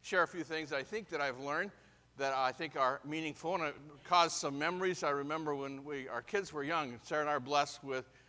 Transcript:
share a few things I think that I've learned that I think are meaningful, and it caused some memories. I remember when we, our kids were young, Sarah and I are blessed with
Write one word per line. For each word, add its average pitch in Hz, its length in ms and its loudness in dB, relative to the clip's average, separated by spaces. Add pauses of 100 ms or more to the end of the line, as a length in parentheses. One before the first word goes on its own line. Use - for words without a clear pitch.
share 180 220 4
a 160 40 6
few 170 160 -4
things 156 300 -4
I 139 100 0
think 202 280 -8
that 156 100 0
I've 131 200 0
learned 156 320 -2 (440)
that 135 160 0
I 131 200 2
think 156 220 -8
are 139 300 2
meaningful, 160 520 -2
and 170 80 -2
it 147 100 -2 (300)
caused 170 340 6
some 143 200 -2
memories. 180 440 0
I 156 80 4
remember 147 440 0
when 139 300 -6
we, 139 240 -6
our 120 140 -4
kids 185 320 -2
were 143 100 -2
young, 143 380 -2
Sarah 151 180 0
and 147 80 2
I 147 60 4
are 139 60 2
blessed 143 440 2
with 131 240 -4 (200)